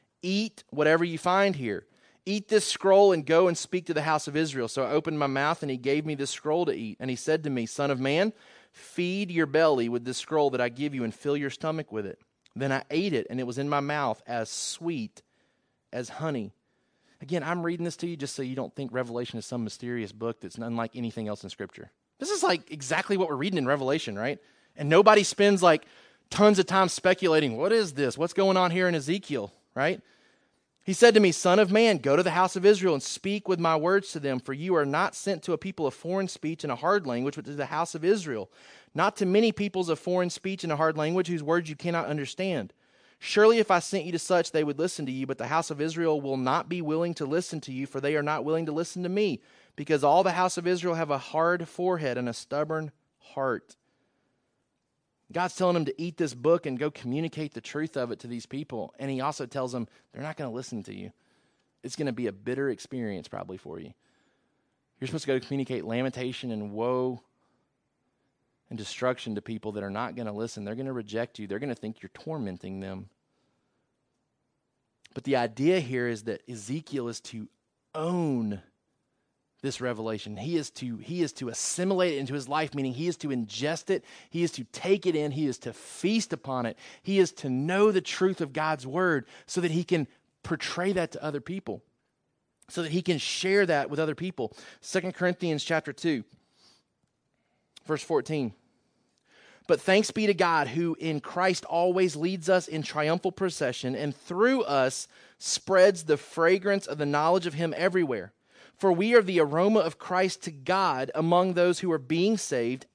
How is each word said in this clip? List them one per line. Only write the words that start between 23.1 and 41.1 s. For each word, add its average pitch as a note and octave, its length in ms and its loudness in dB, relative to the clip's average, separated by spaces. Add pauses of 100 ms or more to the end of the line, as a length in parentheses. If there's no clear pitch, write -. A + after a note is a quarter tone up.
what F3+ 120 2
we're C#3+ 60 -2
reading F3 220 0
in C3+ 80 0
Revelation, C3+ 520 0
right? C3+ 220 -4 (360)
And D3 140 -2
nobody G#3 340 10
spends, G3+ 400 4
like, E3 220 8 (440)
tons G#3 300 8
of F#3 60 4
time F#3+ 240 4
speculating, D#3+ 640 4
"What E3 160 0
is G#3 220 2
this? C3 240 0
What's E3 160 -2
going F#3+ 240 4
on F3+ 140 4
here F3+ 160 2
in E3+ 80 2
Ezekiel?" C#3+ 580 -2 (200)
Right? E3 280 0 (840)
He F#3+ 100 0
said A#3 200 10
to G#3+ 60 8
me, F#3+ 120 8
"Son F#3 280 4
of F#3+ 120 6
man, A3 260 6
go C#3 180 2
to F3 80 6
the F3 80 0
house F3+ 240 2
of F#3 100 2
Israel F#3+ 280 6
and C#3 100 0
speak - 440 -4
with F#3 120 0
my E3 160 4
words F#3 360 2
to D#3+ 80 -8
them, C3+ 200 -2
for C3+ 140 -8
you E3+ 220 0
are D3 100 4
not D3+ 300 0
sent F#3 280 -4
to F3+ 100 -2
a D3+ 40 2
people F3 300 -4
of B2+ 60 -4
foreign F#3 340 -4
speech D#3+ 360 -6
and D3 80 -4
a A#2+ 60 -4
hard F3+ 300 2
language, B2+ 280 -2
but D3+ 100 -10
to C#3+ 80 -12
the C#3+ 140 -4
house D#3+ 280 -4
of D#3 100 -4
Israel, D#3+ 460 0 (420)
not F#3 240 2
to G3+ 80 0
many G#3+ 260 4
peoples F#3+ 380 -2
of D#3 100 0
foreign F3+ 300 0
speech F#3+ 340 -8
and E3 80 -2
a D3 60 0
hard D#3+ 200 2
language D#3+ 300 2